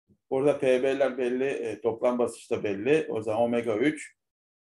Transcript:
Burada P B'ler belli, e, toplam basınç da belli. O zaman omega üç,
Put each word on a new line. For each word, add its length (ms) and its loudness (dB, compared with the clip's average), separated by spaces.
Burada 300 2
P 240 4
B'ler 340 0
belli, 280 0
e, 360 -4
toplam 380 0
basınç 320 -4
da 120 -2
belli. 460 0
O 120 -4
zaman 200 0
omega 360 0
üç, 380 -2